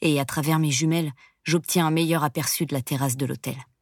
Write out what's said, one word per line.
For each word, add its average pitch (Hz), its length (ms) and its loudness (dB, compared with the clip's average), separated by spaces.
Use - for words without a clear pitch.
et 147 200 4
à 139 40 0
travers 156 340 0
mes 156 120 2
jumelles, 160 420 0
j'obtiens 165 440 0
un 156 40 2
meilleur 160 340 2
aperçu 151 400 -2
de 139 100 -4
la 127 80 -2
terrasse 135 340 -2
de 135 100 -2
l'hôtel. 127 300 -8